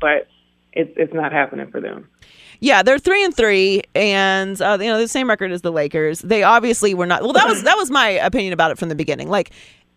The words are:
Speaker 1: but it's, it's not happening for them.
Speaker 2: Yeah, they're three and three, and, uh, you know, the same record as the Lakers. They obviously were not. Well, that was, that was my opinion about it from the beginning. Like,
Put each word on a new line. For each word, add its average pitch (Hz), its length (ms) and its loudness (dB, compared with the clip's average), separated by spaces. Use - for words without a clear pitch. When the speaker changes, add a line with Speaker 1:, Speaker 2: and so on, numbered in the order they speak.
Speaker 1:
but 151 260 0
it's, 160 240 -4
it's 160 180 -2
not 151 160 -4
happening 139 400 -4
for - 100 -10
them. - 280 -12
Speaker 2:
Yeah, 214 240 4
they're 262 160 4
three 381 240 2
and 370 140 -2
three, 196 460 2
and, 196 680 0
uh, 202 180 2
you 202 60 -4
know, 226 120 0
the 226 100 -2
same 262 200 -2
record 202 240 -2
as 175 80 -8
the 170 100 -6
Lakers. 156 500 -2
They 208 220 0
obviously 202 520 4
were 180 100 -2
not. 175 180 0
Well, 240 120 0
that 403 120 6
was, 208 180 -2
that 330 120 4
was 349 140 -4
my 262 180 2
opinion 190 460 -2
about 160 160 2
it 135 80 -6
from 170 100 -6
the 160 60 -6
beginning. 147 340 -4
Like, 185 220 -2